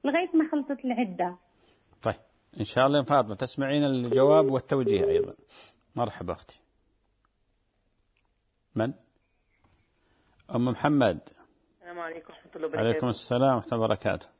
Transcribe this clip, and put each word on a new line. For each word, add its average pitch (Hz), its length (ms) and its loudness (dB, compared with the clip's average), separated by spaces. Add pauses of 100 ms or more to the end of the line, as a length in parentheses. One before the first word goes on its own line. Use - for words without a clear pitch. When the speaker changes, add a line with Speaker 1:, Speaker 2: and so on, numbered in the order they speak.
Speaker 1:
لغاية 339 300 0
ما 320 180 4
خلصت 277 340 -4
العدة. 185 500 -4 (680)
Speaker 2:
طيب، 110 120 -2 (440)
إن 104 60 -2
شاء 127 220 2
الله 143 100 2
يا 139 60 2
فاطمة 120 320 0
تسمعين 139 480 -2
الجواب 135 680 4
والتوجيه 123 560 0
أيضًا. - 240 0 (640)
مرحبا 110 380 -4
أختي. - 280 -16 (2250)
من؟ 113 180 -2 (1600)
أم 120 100 2
محمد. 123 540 2 (600)
Speaker 3:
السلام 175 180 -16
عليكم 165 340 -12
ورحمة - 220 -20
الله 160 120 -6
وبركاته. 110 200 -2
Speaker 2:
عليكم 127 200 0
السلام 127 480 0
ورحمة 113 180 -4
الله 113 120 0
وبركاته. 101 420 -2 (120)